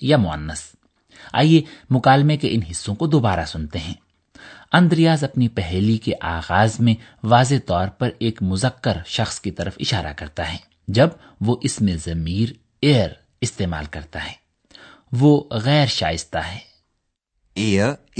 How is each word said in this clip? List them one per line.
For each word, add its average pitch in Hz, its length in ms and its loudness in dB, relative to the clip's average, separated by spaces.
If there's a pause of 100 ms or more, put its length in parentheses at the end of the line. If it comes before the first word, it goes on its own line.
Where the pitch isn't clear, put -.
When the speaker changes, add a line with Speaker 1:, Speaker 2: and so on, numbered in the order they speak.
Speaker 1:
یا 143 160 4
مؤنث۔ 78 440 -2 (720)
آئیے 156 280 6 (280)
مکالمے 143 480 4
کے 147 140 -2
ان 113 80 0 (120)
حصوں 101 240 -8
کو 165 120 -4
دوبارہ 110 380 0
سنتے 78 340 -8
ہیں۔ 78 140 -10 (760)
اندریاز 165 520 4
اپنی 127 240 0
پہیلی 101 500 0
کے 107 140 -4 (100)
آغاز 90 580 0
میں 120 140 4 (300)
واضح 123 320 4 (100)
طور 90 220 0
پر 120 220 -4 (100)
ایک 113 240 -2
مذکر 95 600 -2
شخص - 340 -6
کی 98 120 -8
طرف 90 280 -6
اشارہ 78 380 -4
کرتا 80 360 -10
ہے، 90 40 -10 (300)
جب 120 220 4 (320)
وہ 117 200 0
اس - 200 -4
میں 92 140 0 (100)
ضمیر 85 440 -4 (300)
ایر 123 300 2 (320)
استعمال 82 440 -6
کرتا 78 400 -12
ہے۔ - 80 -16 (800)
وہ 143 400 4
غیر 135 340 2
شائستہ 82 520 -4
ہے۔ 87 220 -8 (1000)
Speaker 2:
Er 104 300 2 (300)